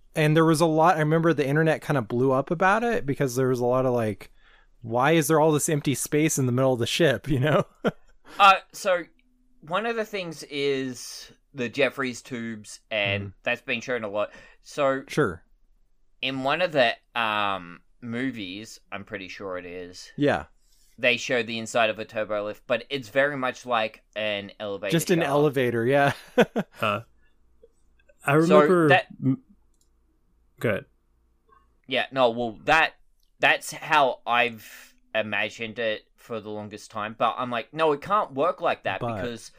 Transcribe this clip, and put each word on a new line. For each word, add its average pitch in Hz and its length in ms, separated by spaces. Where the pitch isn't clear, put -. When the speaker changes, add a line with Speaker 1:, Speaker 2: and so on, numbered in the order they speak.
Speaker 1:
And 156 220
there 165 80
was 160 160
a 170 60
lot, 160 320
I - 20
remember 160 340
the 143 140
internet 151 340
kinda 143 200
blew 123 320
up 135 180
about 190 320
it 226 220
because 135 320
there 131 100
was 127 140
a 123 40
lot 127 200
of, 127 80
like, 110 360
"Why 120 300
is 165 180
there 160 100
all 156 140
this 147 160
empty 143 260
space 151 420
in 131 100
the 123 40
middle 131 220
of 117 60
the 131 80
ship?" 143 400
<laughs> - 20
You 135 100
know? 151 240
Speaker 2:
Uh, 196 180
so 180 300
one 180 240
of 233 100
the 220 80
things 175 460
is 135 840
the 120 160
Jeffries 127 520
tubes, 113 680
and 101 380
Speaker 1:
Mm. 98 60
Speaker 2:
that's 123 180
been 123 180
shown 120 240
a 104 60
lot. 104 220
So 135 440
Speaker 1:
Sure. 101 360
Speaker 2:
in 131 220
one 147 180
of 175 120
the, 120 220
um, 101 640
movies, 117 800
I'm 98 140
pretty 95 240
sure 95 280
it 90 80
is, 90 520
Speaker 1:
Yeah. 123 280
Speaker 2:
they 120 180
show 120 260
the 113 160
inside 113 320
of 104 100
a 110 60
turbo 107 420
lift, 104 200
but 117 220
it's 135 200
very 139 280
much 127 280
like 110 360
an 104 440
elevator 101 320
Speaker 1:
Just 160 180
an 170 100
Speaker 2:
shaft. 160 100
Speaker 1:
elevator, 127 560
yeah. 139 280
<laughs> 240 80
Speaker 3:
Uh, 107 200
I 143 80
Speaker 2:
So - 20
Speaker 3:
remember 160 300
Speaker 2:
that - 180
Speaker 3:
m-, 131 200
go 123 100
ahead. - 160
Speaker 2:
Yeah, 123 240
no, 131 180
well, 117 360
that, 151 280
that's 143 320
how 147 540
I've 117 680
imagined 107 680
it 110 240
for 113 240
the 104 120
longest 104 400
time, 107 260
but 117 200
I'm 123 120
like, 117 240
"No, 160 200
it 143 80
can't 196 320
work 160 280
like 143 220
that 95 160
Speaker 1:
But, 117 160
Speaker 2:
because 113 440